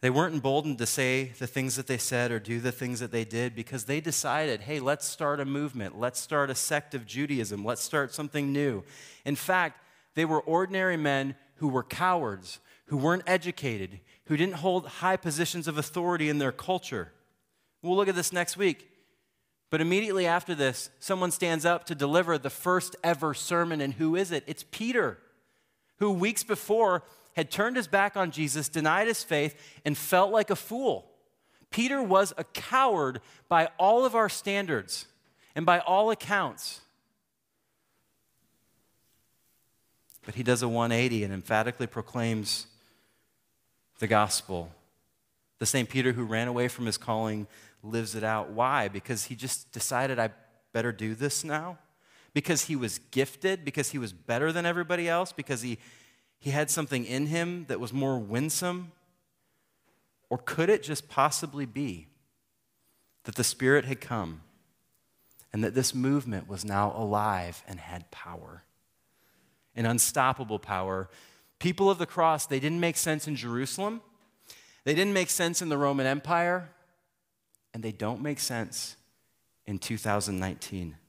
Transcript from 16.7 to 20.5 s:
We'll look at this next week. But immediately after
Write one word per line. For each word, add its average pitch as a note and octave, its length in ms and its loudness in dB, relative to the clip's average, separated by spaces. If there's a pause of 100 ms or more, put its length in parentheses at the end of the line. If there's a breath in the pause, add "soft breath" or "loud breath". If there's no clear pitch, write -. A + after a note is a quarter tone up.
We'll F3 160 2
look G3 120 4
at F#3+ 60 2
this F3 160 0
next F3 280 -2
week. F3+ 320 0 (800)
But D#3 100 2
immediately F#3+ 460 2
after F3 280 2